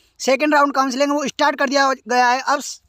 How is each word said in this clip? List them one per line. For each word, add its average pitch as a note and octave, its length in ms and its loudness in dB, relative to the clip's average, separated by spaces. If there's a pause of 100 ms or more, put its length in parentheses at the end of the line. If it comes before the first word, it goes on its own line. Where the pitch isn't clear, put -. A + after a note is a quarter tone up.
(200)
सेकंड C4+ 360 0
राउंड C#4+ 180 2
काउंसलिंग C4+ 380 0
है C#4+ 60 0
वो D4 100 -4
स्टार्ट C#4+ 320 -2
कर C#4 100 0
दिया C4+ 240 2 (140)
गया B3 200 2
है। B3 140 0
अब C4+ 180 -2
स-, - 300 -14